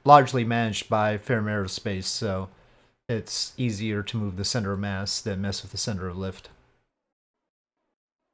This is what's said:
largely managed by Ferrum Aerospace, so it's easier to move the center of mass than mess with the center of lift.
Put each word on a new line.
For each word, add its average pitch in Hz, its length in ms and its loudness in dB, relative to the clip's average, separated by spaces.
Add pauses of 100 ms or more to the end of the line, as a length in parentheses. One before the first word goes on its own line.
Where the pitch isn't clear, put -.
largely 135 400 8
managed 117 420 -2
by 107 300 2
Ferrum 107 300 -2
Aerospace, 101 580 -4
so 95 420 -4 (640)
it's - 480 -4
easier 107 460 -2
to - 140 -6
move 101 200 -4
the 98 80 -4
center 101 260 -2
of 98 80 -2
mass 101 400 -4
than 98 220 -4
mess 98 220 -4
with - 100 -16
the 98 40 -10
center 95 300 -6
of 87 100 -8
lift. 95 320 -8 (1800)